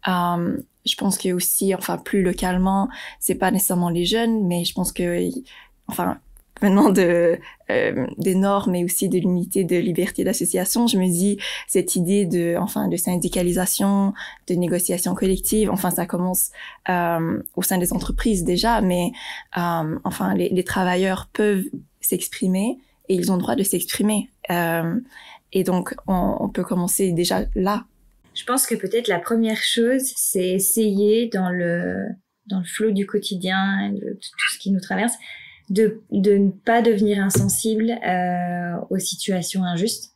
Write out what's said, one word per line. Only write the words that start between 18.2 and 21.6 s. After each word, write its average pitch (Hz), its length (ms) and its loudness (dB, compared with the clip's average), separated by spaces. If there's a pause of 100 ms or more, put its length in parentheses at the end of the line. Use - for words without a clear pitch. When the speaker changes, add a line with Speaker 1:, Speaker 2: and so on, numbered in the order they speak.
Speaker 1:
déjà, 208 380 2
mais, 180 300 2 (460)
euh, 165 460 -2
enfin, 190 300 -2
les, 180 160 2
les 180 140 0
travailleurs 185 680 0
peuvent 208 320 2 (380)